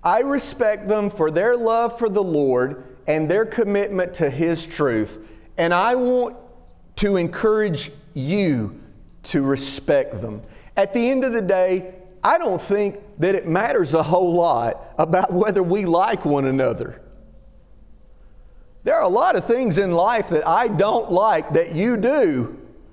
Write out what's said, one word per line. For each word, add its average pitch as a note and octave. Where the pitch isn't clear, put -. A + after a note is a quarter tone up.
I G3
respect A3
them G#3
for D#3+
their G3
love A#3
for A#3
the G3+
Lord C#3+
and D#3
their G#3
commitment G3+
to D#3
His D#3+
truth. A2+
And E3+
I G3+
want B3
to G3+
encourage G3
you C#3+
to C#3
respect C3+
them. A2
At -
the A#3+
end C4
of B3+
the A#3
day, F#3
I C#4
don't A3
think G3+
that F#3+
it F3
matters F#3
a D#3
whole F3
lot C#3
about E3
whether F#3+
we F#3+
like F3+
one C#3+
another. C3
There C#4
are D#4+
a F#3+
lot C4
of F#3
things A3+
in G3
life G3
that D3+
I G#3
don't G#3+
like F3+
that E3
you G#3+
do. F#3+